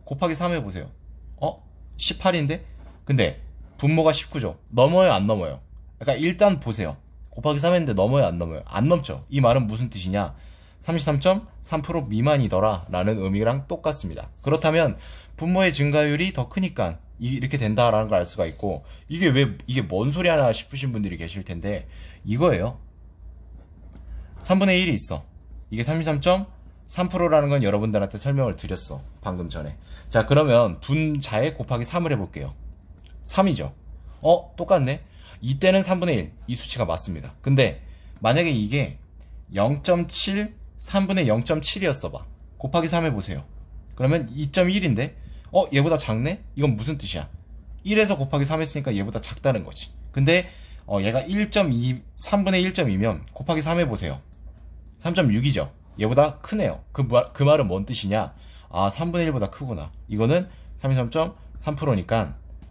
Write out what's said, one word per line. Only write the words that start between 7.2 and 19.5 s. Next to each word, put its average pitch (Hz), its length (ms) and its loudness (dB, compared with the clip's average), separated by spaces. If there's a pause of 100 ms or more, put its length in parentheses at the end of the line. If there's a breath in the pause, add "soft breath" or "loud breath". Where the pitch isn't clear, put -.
곱하기 147 300 -2
삼 170 140 2
했는데 160 200 2
넘어요, 110 320 4
안 87 120 0
넘어요? 82 280 -6
안 110 220 0
넘죠. 143 420 0
이 139 120 0
말은 123 260 4
무슨 110 220 -4
뜻이냐? 95 460 -4 (460 soft breath)
삼십삼 151 380 0
점 190 280 2 (140)
삼 156 200 -4
프로 165 220 -4
미만이더라 107 840 2
라는 98 300 0
의미랑 107 480 0
똑같습니다. 147 640 -6 (140)
그렇다면 156 540 2 (380 loud breath)
분모의 180 380 2
증가율이 147 580 2
더 123 160 -4
크니까 113 520 -2 (200)
이-, 120 80 -4
이렇게 131 300 -2
된다라는 110 500 4
걸 104 120 2
알 87 60 0
수가 90 200 -4
있고, 82 400 -6 (240 loud breath)
이게 170 180 0
왜, 127 300 2 (100)